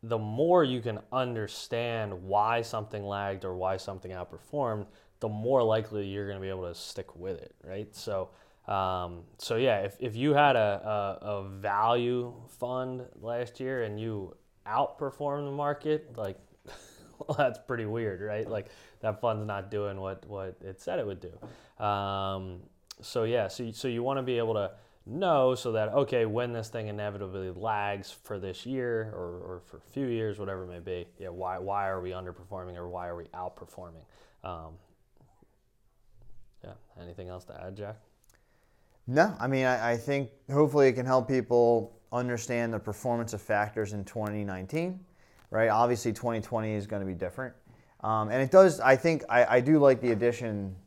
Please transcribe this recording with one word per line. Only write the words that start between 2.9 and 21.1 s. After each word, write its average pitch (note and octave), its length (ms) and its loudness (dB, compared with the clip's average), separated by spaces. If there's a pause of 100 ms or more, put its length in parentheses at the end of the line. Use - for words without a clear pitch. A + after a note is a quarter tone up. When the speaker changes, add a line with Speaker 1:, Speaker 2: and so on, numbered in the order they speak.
Speaker 1:
lagged G2+ 400 -4
or F#2 100 -4
why F#2 220 0
something F#2 360 -10
outperformed, G#2 760 -4 (340)
the A2+ 80 -4
more A#2 340 2
likely A2 440 0
you're G2 220 -6
gonna G2 120 -8
be F#2+ 80 -6
able F#2 200 -6
to E2+ 60 -10
stick - 420 -12
with F2+ 260 -8
it, - 120 -20 (100)
right? G2 300 -10
So, F#2+ 360 -4 (380)
um, F#2 560 -2 (120)
so - 200 -4
yeah, A2+ 240 2
if, G2 200 -6
if A#2 160 -6
you C#3 160 2
had C#3+ 240 6
a, G#2 680 0
a, - 40 -10
a G2+ 220 -4
value A#2 840 0 (160)
fund B2+ 560 -6 (160)
last A#2+ 400 -6
year C3 220 -2
and G#2+ 180 -4
you G#2+ 340 -6 (320)
outperformed C#3+ 800 -2
the C#3+ 60 -6
market, D3 680 -2
like, G2 220 -6 (260)
<laughs> - 540 -20
well, - 180 -4
that's C3 220 2
pretty A#2 260 -4
weird, G#2 380 -4
right? G#2+ 260 -4
Like, G2+ 200 -6 (320)
that G#2 200 -2
fund's G#2+ 260 0
not G2+ 240 -6
doing G2+ 300 -4
what, F#2+ 260 -8
what F#2+ 380 -10
it F#2+ 160 -12
said - 180 -4
it A#2+ 80 -2
would F#2+ 140 -8